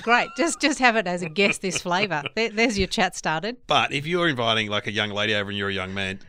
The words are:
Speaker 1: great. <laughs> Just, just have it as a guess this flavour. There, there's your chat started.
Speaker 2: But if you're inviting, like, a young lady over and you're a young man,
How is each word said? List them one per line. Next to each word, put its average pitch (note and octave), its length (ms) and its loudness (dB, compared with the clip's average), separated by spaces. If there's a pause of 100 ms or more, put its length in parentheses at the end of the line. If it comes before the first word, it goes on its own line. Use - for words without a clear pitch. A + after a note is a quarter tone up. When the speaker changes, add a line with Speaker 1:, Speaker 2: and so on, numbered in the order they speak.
Speaker 1:
great. A#3 300 2
<laughs> - 40 -18
Just, D#4+ 240 0
just C#4+ 180 2
have B3 160 4
it G#3+ 120 0
as F3 160 -2
a D#3+ 80 -4
guess F#3 260 2
this F3 240 -4
flavour. F3 420 0 (120)
There, A3 160 -2
there's G#3+ 280 0
your F#3+ 80 2
chat F#3+ 300 0
started. D#3+ 400 -2 (100)
Speaker 2:
But C3 280 2
if C#3+ 120 -2
you're E3+ 220 2
inviting, A2+ 400 2
like, G#2 180 -2
a A#2 60 -4
young G#2+ 160 0
lady G#2 260 0
over G2+ 140 0
and G2+ 100 -6
you're G2+ 120 -2
a - 20 -2
young F#2+ 220 -4
man, G2 340 -4